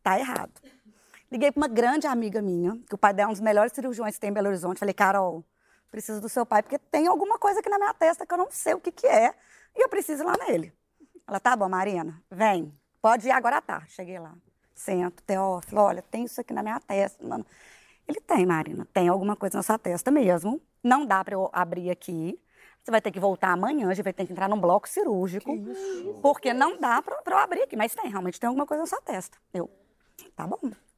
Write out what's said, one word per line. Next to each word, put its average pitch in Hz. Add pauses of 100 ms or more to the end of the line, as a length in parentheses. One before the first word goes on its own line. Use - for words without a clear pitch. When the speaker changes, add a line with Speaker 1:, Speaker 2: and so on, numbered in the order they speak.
Speaker 1:
"Tá 190
errado." 254 (760)
Liguei 262
pra 285
uma 294
grande 240
amiga 226
minha, 185 (100)
que 208
o 196
pai 202
dela 202
é -
um -
dos 196
melhores 214
cirurgiões 233
que -
tem 202
em -
Belo 202
Horizonte. 185
Falei, 202
"Carol, 190 (460)
preciso 214
do 220
seu 233
pai, 214
porque 277
tem 311
alguma 392
coisa 403
aqui 415
na 403
minha 403
testa 330
que -
eu 349
não 359
sei -
o 370
que 349
que -
é, 226 (400)
e 453
eu 523
preciso 311
ir 339
lá 359 (100)
nele." 170 (540)
Ela, 202
"Tá 247
bom, 202
Marina, 185
vem. 180 (300)
Pode 226
ir 262
agora 247
à 320
tarde." 160
Cheguei 180
lá. 160 (440)
Sento, 180
"Teófilo, 190
olha, 185
tem 226
isso -
aqui 240
na 214
minha 220
testa, 196
mano." - (600)
Ele, -
"Tem, 208
Marina, 160
tem 175
alguma 196
coisa 202
na 196
sua 220
testa 180
mesmo. 214 (240)
Não 262
dá 190
pra 208
eu 190
abrir 175
aqui. 175 (460)
Você -
vai 220
ter 214
que 175
voltar 190
amanhã, 214
a 185
gente 202
vai 190
ter 185
que 180
entrar 190
num 208
bloco 180
cirúrgico, 202
Speaker 2:
Que 311
isso? 381
Speaker 1:
porque 277
não 277
dá 254
pra, -
pra 370
eu -
abrir 359
aqui, -
mas 226
tem, 403
realmente 185
tem 240
alguma 262
coisa 302
na 330
sua -
testa." - (140)
Eu, 170 (680)
"Tá -
bom." 185 (400)